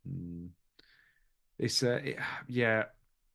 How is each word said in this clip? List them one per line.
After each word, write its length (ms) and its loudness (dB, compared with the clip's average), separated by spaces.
Mm. 420 -8
It's, 240 2
uh, 220 2
it, 160 -4
<sighs> 140 -10
yeah. 360 4